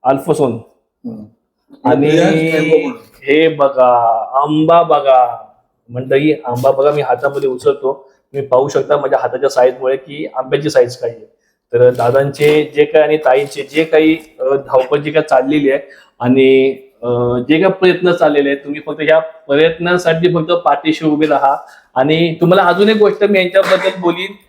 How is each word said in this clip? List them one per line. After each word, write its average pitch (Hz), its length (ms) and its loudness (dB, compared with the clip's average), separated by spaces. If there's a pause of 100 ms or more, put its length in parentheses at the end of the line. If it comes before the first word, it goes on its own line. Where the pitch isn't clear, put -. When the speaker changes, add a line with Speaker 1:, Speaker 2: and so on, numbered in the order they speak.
Speaker 1:
अल्फोसोन. 135 560 -2 (1300)
आणि 143 240 2
Speaker 2:
प्रियांश 160 460 2
मँगो 160 220 2
म्हणून. 139 220 -2 (240)
Speaker 1:
हे 156 260 2
बघा, 127 720 2 (140)
आंबा 156 480 2
बघा 139 540 2 (540)
मंडळी, 131 420 -2
आंबा 123 380 -2
बघा, 135 200 2
मी 147 120 -2
हातामध्ये 135 460 -2
उचलतो, 131 640 -4 (220)
तुम्ही 139 160 -8
पाहू 131 200 2
शकता 147 280 -2
माझ्या 135 260 -2
हाताच्या 131 280 -2
साईजमुळे 127 460 0
की 147 380 -12
आंब्याची 135 360 -4
साईज 123 260 0
काय 117 140 -8
आहे. - 220 -20 (400)
तर 123 180 4
दादांचे 143 840 0
जे 147 100 2
काय 156 180 2
आणि 151 140 0
ताईंचे 139 460 0
जे 147 220 -2
काही, 160 560 0
अ, 131 40 -6
धावपळ 135 540 0
जी 147 120 -6
काय 156 120 0
चाललेली 139 480 0
आहे 135 100 0 (400)
आणि, 131 560 2 (260)
अ, 120 60 -8 (400)
जे 160 120 2
काय 190 100 2
प्रयत्न 180 420 0
चाललेले 147 360 2
आहेत, 139 160 -6
तुम्ही 147 220 -10
फक्त 151 140 -10
ह्या 156 180 2
प्रयत्नांसाठी 165 1160 0
फक्त 165 180 -2
पाठीशी 156 540 -2
उभे 151 200 0
राहा. 139 300 0 (380)
आणि 160 460 0
तुम्हाला 180 220 2
अजून 180 260 2
एक 220 80 2
गोष्ट 208 280 2
मी 202 140 2
यांच्याबद्दल 185 640 0
बोलीन 180 320 -4 (160)